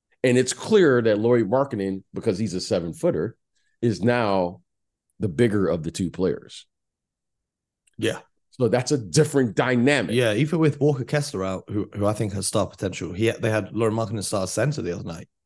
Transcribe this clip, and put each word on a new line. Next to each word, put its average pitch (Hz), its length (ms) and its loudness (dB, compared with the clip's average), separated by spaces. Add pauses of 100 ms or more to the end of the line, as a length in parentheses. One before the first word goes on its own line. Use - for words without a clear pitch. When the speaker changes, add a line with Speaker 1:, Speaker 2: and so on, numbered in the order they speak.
(240)
Speaker 1:
And 127 140 4
it's 127 140 2
clear 151 500 4
that 107 160 4
Lauri 117 260 4
Markkanen, 98 600 -2 (100)
because 95 240 -2
he's 101 160 -4
a 90 60 -4
seven-footer, 85 760 -2 (460)
is 110 200 0
now 98 600 0 (560)
the 107 100 -2
bigger 104 400 2
of 82 140 0
the 82 80 -6
two 85 200 -4
players. - 540 -4 (1300)
Speaker 2:
Yeah. 110 220 -4 (300)
Speaker 1:
So 123 180 0
that's 120 240 0
a 143 60 2
different 123 560 2
dynamic. 127 600 2
Speaker 2:
Yeah, 120 200 2
even 156 260 0
with 143 200 2
Walker 135 240 0
Kessler 139 400 -4
out, 92 240 -4
who, 101 260 -4
who 101 120 -2
I 104 60 2
think 107 220 -4
has 95 120 -6
star 101 200 0
potential, 90 460 -8
he, 110 180 0
they 113 200 -2
had 107 240 -2
Lauri 110 180 0
Markkanen 107 320 -4
start 95 240 -4
center 135 320 -2
the - 140 -4
other 107 100 -10
night. 85 240 -12 (180)